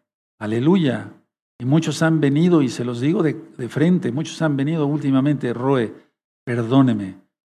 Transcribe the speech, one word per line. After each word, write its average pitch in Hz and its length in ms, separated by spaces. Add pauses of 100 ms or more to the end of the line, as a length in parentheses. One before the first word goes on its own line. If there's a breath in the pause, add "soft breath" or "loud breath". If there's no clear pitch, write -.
(380)
Aleluya. 117 760 (460)
Y 120 60
muchos 156 380
han 160 180
venido, 156 400
y 131 80
se 120 160
los 120 160
digo 170 220
de, 147 100 (240)
de 123 140
frente, 156 420
muchos 156 300
han 151 160
venido 151 280
últimamente, 135 680
Roe, 123 400 (500)
perdóneme, 117 680 (440)